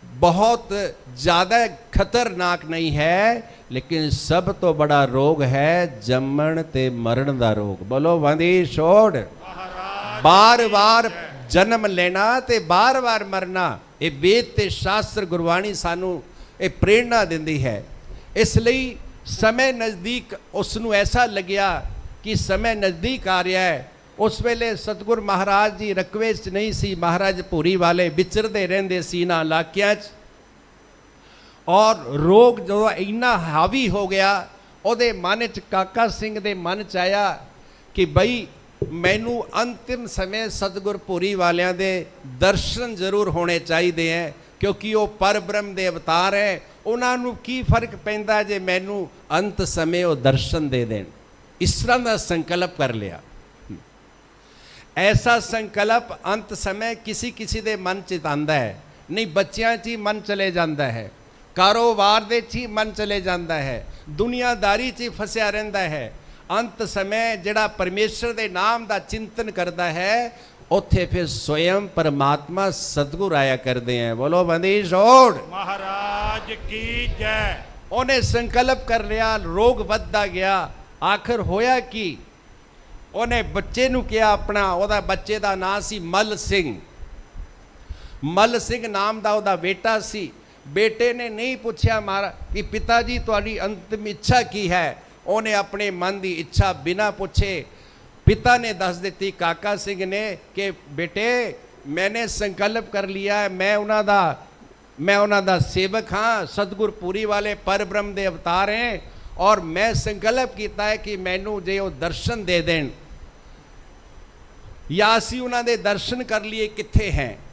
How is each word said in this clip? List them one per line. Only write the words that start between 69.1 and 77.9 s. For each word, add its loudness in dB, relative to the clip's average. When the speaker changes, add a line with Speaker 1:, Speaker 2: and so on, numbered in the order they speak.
Speaker 1:
ਕਰਦਾ -2
ਹੈ, -2
ਉੱਥੇ 2
ਫਿਰ -2
ਸਵਯੰ 0
ਪਰਮਾਤਮਾ 0
ਸਤਿਗੁਰ -4
ਆਇਆ 2
ਕਰਦੇ -2
ਹੈ। -2
ਬੋਲੋ 2
ਬੰਦੀ 2
ਛੋੜ। 8
Speaker 2:
ਮਹਾਰਾਜ -6
ਕੀ -6
ਜੈ। -2